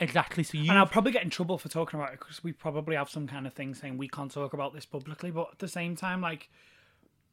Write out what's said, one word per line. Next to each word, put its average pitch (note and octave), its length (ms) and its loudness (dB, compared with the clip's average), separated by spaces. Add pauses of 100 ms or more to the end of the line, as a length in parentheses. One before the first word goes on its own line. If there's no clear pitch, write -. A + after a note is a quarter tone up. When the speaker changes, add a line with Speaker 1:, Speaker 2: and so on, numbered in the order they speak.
Speaker 1:
Exactly. E3+ 420 4
So - 140 -4
you D3+ 120 4
Speaker 2:
And G3 80 8
I'll G3 80 12
probably A3 280 6
get G#3 100 4
in F3+ 60 -2
trouble F3+ 280 0
for D3+ 120 -10
talking D#3+ 280 -2
about C#3 140 -4
it, C3+ 80 -14
'cause - 240 -14
we E3+ 80 -4
probably D#3 460 -2
have C#3+ 120 0
some D3 160 -6
kind C3+ 220 -6
of B2 60 -10
thing C3+ 200 -6
saying C3 240 -8
we C3+ 120 -4
can't C#3 220 -8
talk C#3+ 200 -4
about C#3 220 -4
this D3 120 -14
publicly, D3+ 460 -8
but E3 220 -2
at - 60 -20
the F#3+ 100 -6
same E3+ 260 -2
time, F#3 240 -2
like, E3 300 -4 (840)